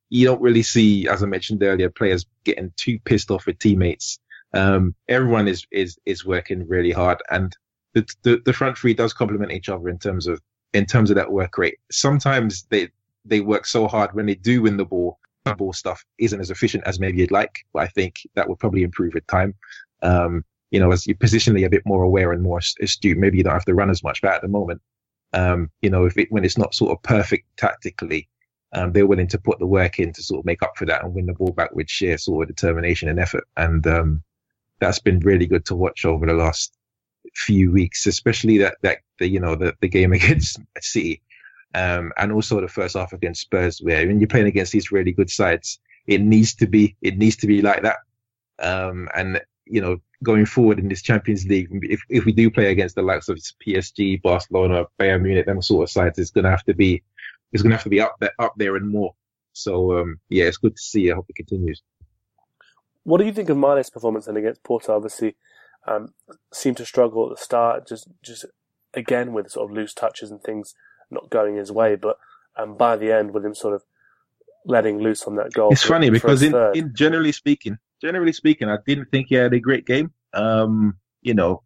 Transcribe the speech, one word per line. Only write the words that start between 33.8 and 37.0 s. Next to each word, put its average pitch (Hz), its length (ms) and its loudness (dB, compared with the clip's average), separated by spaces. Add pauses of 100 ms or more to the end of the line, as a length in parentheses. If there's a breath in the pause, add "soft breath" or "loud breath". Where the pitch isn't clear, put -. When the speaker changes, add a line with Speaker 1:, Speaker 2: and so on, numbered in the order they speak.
Speaker 1:
um, 80 360 0 (560)
that's 90 200 0
been 92 220 2
really 90 260 4
good 85 180 0
to 95 100 -6
watch 90 280 -2
over 82 220 0
the 82 80 2
last 82 420 -2 (580)